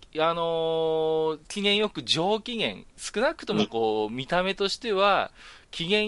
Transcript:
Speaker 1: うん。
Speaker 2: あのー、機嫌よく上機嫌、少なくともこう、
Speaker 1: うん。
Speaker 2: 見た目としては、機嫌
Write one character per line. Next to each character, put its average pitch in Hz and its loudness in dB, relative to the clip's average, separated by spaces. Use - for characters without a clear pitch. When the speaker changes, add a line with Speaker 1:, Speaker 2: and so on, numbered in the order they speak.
Speaker 1:
う 151 -4
ん。 156 2
Speaker 2:
あ 170 2
の 170 -2
ー、 160 0
機 - -6
嫌 202 4
よ 214 2
く 156 -8
上 180 0
機 240 -8
嫌、 127 -4
少 - -6
な 294 2
く - -12
と - -2
も 104 2
こ 110 0
う、 - -6
Speaker 1:
う - -6
ん。 120 -8
Speaker 2:
見 131 -6
た 180 0
目 190 -2
と 196 -2
し - -4
て 226 -4
は、 190 2
機 165 -6
嫌 214 2